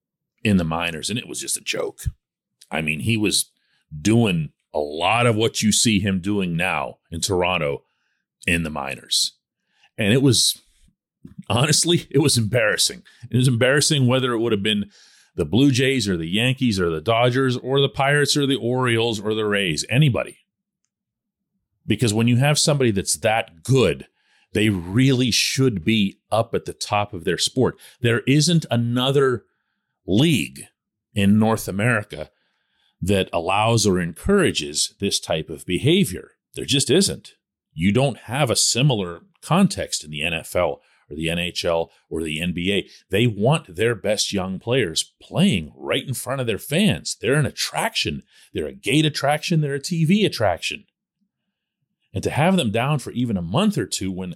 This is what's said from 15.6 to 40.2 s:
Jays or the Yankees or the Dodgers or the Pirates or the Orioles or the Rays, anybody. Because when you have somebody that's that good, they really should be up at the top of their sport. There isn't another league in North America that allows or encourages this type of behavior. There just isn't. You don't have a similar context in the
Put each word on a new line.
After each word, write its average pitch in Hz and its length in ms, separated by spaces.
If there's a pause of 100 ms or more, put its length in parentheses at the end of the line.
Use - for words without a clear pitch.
Jays 131 360
or 92 100
the 82 100
Yankees 117 520
or 87 100
the 80 120
Dodgers 123 560
or 131 220
the 135 100
Pirates 143 480
or 143 80
the 135 100
Orioles 117 640
or 107 140
the 107 120
Rays, 101 440
anybody. 117 500 (1500)
Because 107 280
when 113 140
you 123 100
have 143 220
somebody 135 320
that's 98 260
that 107 460
good, 107 440 (460)
they 107 160
really 117 640
should 113 540
be 107 340 (120)
up 110 220
at 92 120
the 87 80
top - 400
of 85 100
their 87 140
sport. - 400 (240)
There 117 200
isn't 151 480
another 123 760 (600)
league 98 600 (480)
in 104 260
North 110 280
America 104 600 (720)
that 95 320
allows 98 540
or 92 140
encourages 85 1000
this 98 200
type 82 320
of 73 160
behavior. 113 640 (240)
There 65 100
just 131 240
isn't. 156 440 (400)
You 82 180
don't 131 300
have 131 280
a 107 60
similar 104 640 (220)
context - 600
in 78 60
the 76 140